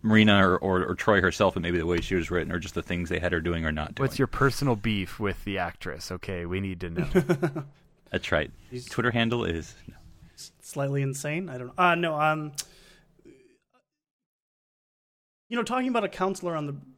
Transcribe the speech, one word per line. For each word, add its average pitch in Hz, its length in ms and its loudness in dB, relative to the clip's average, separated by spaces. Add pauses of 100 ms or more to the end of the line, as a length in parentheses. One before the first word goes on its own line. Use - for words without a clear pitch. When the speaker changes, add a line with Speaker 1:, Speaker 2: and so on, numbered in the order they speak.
Speaker 1:
Marina 107 440 8
or, 90 120 4
or, 92 260 2
or 90 120 -2
Troy 101 260 6
herself, 92 320 4
but 92 80 -2
maybe 87 160 0
the 80 80 0
way 87 160 2
she 95 140 -2
was 85 160 0
written 82 200 -2
or 90 60 -2
just 90 160 -6
the 85 80 -4
things 87 280 -4
they 87 100 -2
had 87 120 0
her 87 80 0
doing 82 260 -2
or 78 60 0
not 76 220 -6
doing? 135 140 -4
Speaker 2:
What's - 100 -6
your 127 100 2
personal 131 480 0
beef 101 440 -4
with 101 260 -2
the 98 140 -4
actress? 85 520 -8
Okay, 90 360 -8
we 90 120 -4
need 95 220 -6
to 90 80 -6
know. 117 240 -4
Speaker 3:
<laughs> 160 960 -4
Speaker 1:
That's - 200 -4
right. 76 200 0 (200)
Speaker 3:
He's 123 140 -12
Speaker 1:
Twitter 120 260 -2
handle 117 340 0
is, 82 300 -4 (120)
no. - 80 -20 (380)
Speaker 3:
S-, - 260 -20
slightly 139 440 -4
insane? 151 460 -6
I 127 100 -10
don't 123 80 -10
know. 180 160 0
Uh, 175 120 6
no, 165 240 -2
um, 156 320 2 (3000)
you 233 60 -6
know, 240 80 0
talking 254 240 -2
about 233 160 2
a 196 60 -2
counselor 185 460 -2
on 151 100 -2
the 143 100 -6 (220)